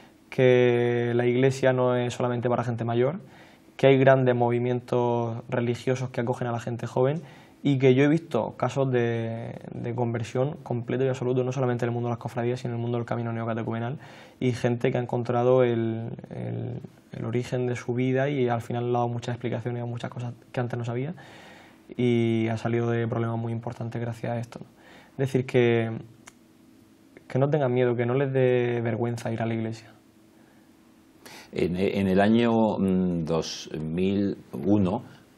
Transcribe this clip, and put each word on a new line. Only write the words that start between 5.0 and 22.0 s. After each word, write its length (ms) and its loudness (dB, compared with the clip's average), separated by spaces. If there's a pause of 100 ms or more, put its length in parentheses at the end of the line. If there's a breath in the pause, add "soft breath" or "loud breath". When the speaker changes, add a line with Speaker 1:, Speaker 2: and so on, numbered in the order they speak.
Speaker 1:
religiosos 640 -2
que 100 -6
acogen 260 -2
a 60 -2
la 80 -4
gente 260 -6
joven 360 0 (380 loud breath)
y 180 2
que 180 8
yo 80 6
he 40 6
visto 480 0
casos 360 -2
de, 680 -2 (140)
de 240 -6
conversión 680 -2
completo 420 -4
y 40 2
absoluto, 340 0
no 80 -2
solamente 340 -2
en 40 0
el 40 -2
mundo 160 -4
de 40 -2
las 80 -6
cofradías, 400 -4
sino 140 -6
en 20 -6
el 60 -4
mundo 160 -2
del 60 -4
camino 280 -4
neocatecumenal, 680 -4 (400 loud breath)
y 140 0
gente 400 0
que 60 0
ha 20 -2
encontrado 640 2
el, 480 -2 (180)
el, 500 -8 (300)
el 140 -8
origen 420 -2
de 80 -2
su 200 -6
vida 340 0
y 200 0
al 120 0
final 240 -4
le 60 -2
ha 100 0
dado 80 0
muchas 260 -6
explicaciones 480 -6
a 40 -6
muchas 240 -8
cosas 240 -10 (180)
que 80 -4
antes 180 -4
no 60 -6
sabía 300 -4 (840 loud breath)
y 520 2